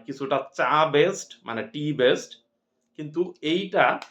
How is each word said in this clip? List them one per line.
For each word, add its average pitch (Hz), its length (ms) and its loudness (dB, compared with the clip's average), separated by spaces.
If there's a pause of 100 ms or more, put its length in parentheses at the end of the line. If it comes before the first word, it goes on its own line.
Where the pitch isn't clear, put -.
কিছুটা 139 480 -4
চা 151 320 2
বেসড, 156 480 0 (100)
মানে 113 200 -8
টি 147 300 -6
বেসড, 127 420 2 (600)
কিন্তু 160 440 -4
এইটা 175 580 0 (120)